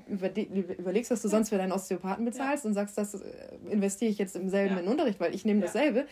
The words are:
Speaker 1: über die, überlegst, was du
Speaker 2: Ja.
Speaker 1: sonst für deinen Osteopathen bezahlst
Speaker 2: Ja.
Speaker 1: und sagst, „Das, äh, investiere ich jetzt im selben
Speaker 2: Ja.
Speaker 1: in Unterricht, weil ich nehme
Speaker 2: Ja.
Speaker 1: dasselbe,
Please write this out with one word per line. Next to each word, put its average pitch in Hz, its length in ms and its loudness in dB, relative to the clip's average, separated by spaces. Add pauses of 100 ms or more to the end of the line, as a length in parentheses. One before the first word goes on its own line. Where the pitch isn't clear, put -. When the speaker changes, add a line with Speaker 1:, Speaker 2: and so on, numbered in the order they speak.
Speaker 1:
über 190 220 -2
die, 214 160 -2
überlegst, 185 680 -2
was 220 100 0
du 220 60 -2
Speaker 2:
Ja. 190 40 2
Speaker 1:
sonst 220 180 4
für 208 80 2
deinen 190 140 0
Osteopathen 196 540 -2
bezahlst 269 380 -2
Speaker 2:
Ja. 220 60 -2
Speaker 1:
und 208 40 0
sagst, 202 240 -2
„Das, 208 180 -2
äh, - 120 -12 (420)
investiere 202 420 2
ich 208 60 0
jetzt 190 180 -2
im 190 140 -2
selben 196 260 4
Speaker 2:
Ja. 175 60 0
Speaker 1:
in 175 60 -2
Unterricht, 262 320 2
weil 170 160 2
ich 202 100 -8
nehme 208 160 6
Speaker 2:
Ja. 175 60 2
Speaker 1:
dasselbe, 262 440 2